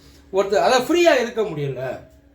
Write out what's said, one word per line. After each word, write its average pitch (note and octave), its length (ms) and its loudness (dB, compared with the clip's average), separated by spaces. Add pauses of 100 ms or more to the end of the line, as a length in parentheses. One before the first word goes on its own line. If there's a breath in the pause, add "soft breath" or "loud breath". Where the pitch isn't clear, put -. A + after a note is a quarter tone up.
(320 loud breath)
ஒருத்தர், G3 300 0
அதான் B3+ 260 2
ஃப்ரீயா D#4+ 320 4
இருக்க A3+ 220 -4
முடியல, C#3 580 -6 (340)